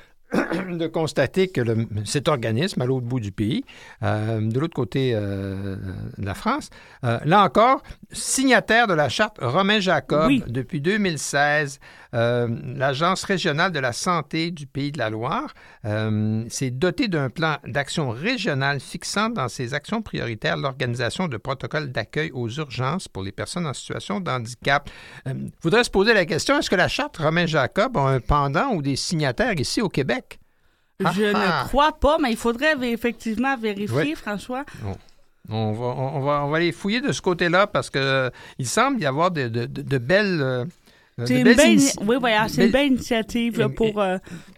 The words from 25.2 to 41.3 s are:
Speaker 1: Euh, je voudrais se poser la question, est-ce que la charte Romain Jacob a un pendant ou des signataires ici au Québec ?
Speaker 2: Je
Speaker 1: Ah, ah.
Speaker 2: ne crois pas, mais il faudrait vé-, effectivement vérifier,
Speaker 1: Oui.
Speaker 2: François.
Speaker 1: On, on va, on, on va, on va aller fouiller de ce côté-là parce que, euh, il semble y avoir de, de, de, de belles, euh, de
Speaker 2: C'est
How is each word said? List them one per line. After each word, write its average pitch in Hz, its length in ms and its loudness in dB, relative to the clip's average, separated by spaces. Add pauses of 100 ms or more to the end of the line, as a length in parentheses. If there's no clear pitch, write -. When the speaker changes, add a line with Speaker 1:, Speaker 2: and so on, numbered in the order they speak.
Speaker 1:
Euh, 131 80 -4
je 135 280 -10
voudrais 202 200 4
se - 60 -6
poser 214 240 4
la 185 120 4
question, 190 340 0
est-ce - 100 -2
que - 60 2
la 170 120 4
charte 285 300 -4
Romain 165 300 2
Jacob 160 500 2
a 143 40 2
un 135 180 2
pendant 147 540 2
ou 165 100 0
des 139 120 0
signataires 156 640 0
ici 170 220 -2
au 202 80 0
Québec ? 151 500 -4 (600)
Speaker 2:
Je 190 60 0
Speaker 1:
Ah, 170 60 2 (240)
ah. 175 280 2
Speaker 2:
ne 127 40 -8
crois 302 260 4
pas, 302 280 4
mais 262 80 2
il 220 80 -2
faudrait 254 380 0
vé-, 247 180 -2
effectivement 233 640 -2
vérifier, 208 400 -4
Speaker 1:
Oui. 294 180 0
Speaker 2:
François. 247 480 -8 (880)
Speaker 1:
On, 110 40 -8
on 110 200 -2
va, 120 140 -6
on, 135 300 -4
on - 40 -4
va, 143 240 0
on 143 60 -2
va 160 60 2
aller 170 140 2
fouiller 214 300 -2
de - 100 0
ce - 100 -4
côté-là 180 440 2
parce 143 240 -2
que, - 100 -4
euh, 135 300 0 (300)
il 127 80 -4
semble 247 340 2
y 151 60 0
avoir 160 240 2
de, 139 160 -2
de, 117 180 -2
de, 135 160 -8
de 135 160 -2
belles, 180 440 2
euh, 127 240 -2 (520)
de 120 80 -4
Speaker 2:
C'est 254 140 2